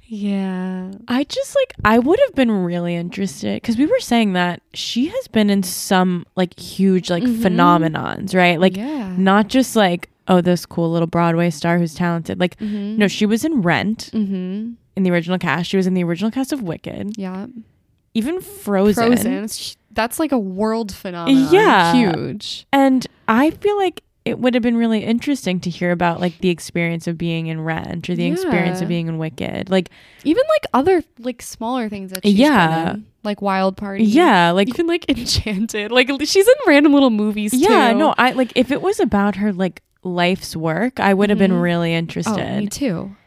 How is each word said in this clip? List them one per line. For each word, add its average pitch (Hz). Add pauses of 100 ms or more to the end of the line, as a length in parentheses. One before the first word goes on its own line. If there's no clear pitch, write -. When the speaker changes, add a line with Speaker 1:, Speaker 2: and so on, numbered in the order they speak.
(140)
Speaker 1:
Yeah. 190 (160)
Speaker 2:
I 254
just, -
like, 539 (120)
I 214
would 294
have 392
been 240
really 175
interested, 196
'cause 226
we 269
were 480
saying 220
that 175 (120)
she -
has 480
been 214
in 202
some, 185 (100)
like, 185
huge, 185
like, 175
Speaker 1:
Mm-hmm. 233
Speaker 2:
phenomenons, 175
right? 175
Like, 185
Speaker 1:
Yeah. 220
Speaker 2:
not 196
just, 262
like, 180 (180)
oh, 180
this 175
cool 170
little 165
Broadway 170
star 170
who's 170
talented. 175
Like, 180
Speaker 1:
Mm-hmm. 208
Speaker 2:
no, 208
she -
was 220
in 311
Rent 170
Speaker 1:
Mm-hmm. 196 (260)
Speaker 2:
in 196
the 180
original 175
cast. 170
She 190
was 185
in 185
the 185
original 175
cast 262
of 285
Wicked. 202
Speaker 1:
Yeah. 190 (680)
Speaker 2:
Even 294
Frozen. 214
Speaker 1:
Frozen. 214
Sh-, - (160)
that's, 226
like, 311
a 262
world 208
phenomenon. 240
Speaker 2:
Yeah. 233
Speaker 1:
Huge. 202
Speaker 2:
And 269 (220)
I 262
feel 415
like 370 (200)
it -
would 240
have 247
been 233
really 226
interesting 233
to 180
hear 175
about, 175
like, 180
the 185
experience 170
of 170
being 165
in 160
Rent 160
or 180
the -
experience 233
of 185
Speaker 1:
Yeah. 170
Speaker 2:
being 170
in 165
Wicked. -
Like, 185 (340)
Speaker 1:
even, 370
like, 622
other, 320 (140)
like, 240
smaller 233
things 196
that 190
she's 202
Speaker 2:
Yeah. 233 (180)
Speaker 1:
been 185
in, 214 (180)
like 208
Wild 190
Party. 196
Speaker 2:
Yeah, 214
like 196
Speaker 1:
Even, 339
like, 339
<laughs> -
Enchanted. 214
Like, 254
l-, 277
she's 381
in 494 (140)
random 294
little 277
movies 214
Speaker 2:
Yeah, 285
Speaker 1:
too. 233
Speaker 2:
no, 302
I, 247
like, 254
if 247
it 285
was 381
about 202
her, 208
like, 185 (220)
life's 180
work, 165
I 196
would 202
have 214
been 190
Speaker 1:
Mm-hmm. 180
Speaker 2:
really 170
Speaker 1:
Oh, -
Speaker 2:
interested. 175
Speaker 1:
me 208
too. 196 (100)